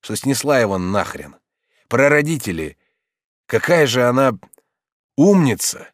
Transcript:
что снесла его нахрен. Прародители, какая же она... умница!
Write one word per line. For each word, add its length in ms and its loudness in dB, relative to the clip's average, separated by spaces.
что 140 -10
снесла 440 -2
его 180 0
нахрен. 580 -6
Прародители, 880 -2
какая 420 0
же 200 0
она... 300 2
умница! 800 2